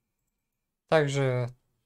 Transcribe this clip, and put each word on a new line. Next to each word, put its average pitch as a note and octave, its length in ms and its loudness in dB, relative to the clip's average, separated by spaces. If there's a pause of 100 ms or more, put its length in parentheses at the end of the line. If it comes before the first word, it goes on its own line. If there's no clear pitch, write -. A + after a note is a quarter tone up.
(880)
Также C3+ 600 0 (360)